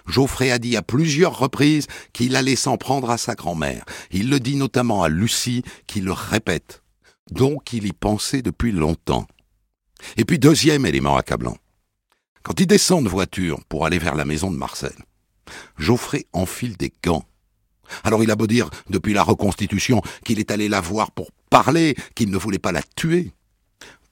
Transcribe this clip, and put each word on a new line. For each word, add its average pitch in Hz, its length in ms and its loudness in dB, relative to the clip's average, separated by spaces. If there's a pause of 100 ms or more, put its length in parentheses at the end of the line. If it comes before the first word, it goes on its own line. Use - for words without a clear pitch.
Geoffrey 131 460 2
a 123 80 0
dit 117 160 -2
à 101 60 0
plusieurs 160 540 2
reprises 143 520 2 (240)
qu'il 127 240 0
allait 135 180 2
s'en 127 220 0
prendre 131 340 -2
à 117 80 0
sa 117 160 -6
grand-mère. 73 500 -6 (280)
Il 104 180 0
le 143 80 2
dit 131 160 -4
notamment 123 480 0
à 80 60 4
Lucie, 117 560 0 (240)
qui 107 120 -6
le 92 120 -2
répète. - 720 -4 (480)
Donc 139 400 -2
il 110 120 -4
y 98 80 -4
pensait 107 500 -2
depuis 113 280 -2
longtemps. 78 560 0 (880)
Et 113 80 2
puis 165 140 2
deuxième 143 480 6
élément 69 300 2
accablant. 58 400 -4 (880)
Quand - 160 -2
il 185 80 2
descend 185 340 4
de 107 60 0
voiture 87 500 -2 (100)
pour 80 180 -2
aller 85 120 0
vers 80 160 -2
la 76 120 0
maison 78 260 -2
de 73 40 -4
Marcel, - 380 -8 (840)
Geoffrey 117 560 -2
enfile 95 440 -4
des 67 160 -6 (100)
gants. 85 220 0 (800)
Alors 110 180 2
il 110 80 2
a 107 60 2
beau 110 100 0
dire, 107 240 0 (180)
depuis 101 260 0
la 95 100 4
reconstitution, 101 760 0 (240)
qu'il 107 140 0
est 107 140 -2
allé 104 160 0
la 101 120 2
voir 101 300 -2
pour - 220 -14 (180)
parler, 139 460 6 (180)
qu'il 107 160 0
ne 95 80 -2
voulait 101 220 -4
pas 95 120 -2
la 78 100 -2 (120)
tuer. 165 380 -2 (800)